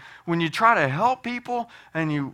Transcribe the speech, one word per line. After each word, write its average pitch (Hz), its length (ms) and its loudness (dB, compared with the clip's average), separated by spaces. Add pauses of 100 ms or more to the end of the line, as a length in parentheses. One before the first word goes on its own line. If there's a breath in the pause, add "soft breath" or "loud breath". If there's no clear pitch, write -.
(240 loud breath)
when 170 160 -2
you 165 100 0
try 226 260 4
to 160 120 2
help 214 340 0
people 240 480 -6 (240 loud breath)
and 156 200 -2
you, 139 200 -4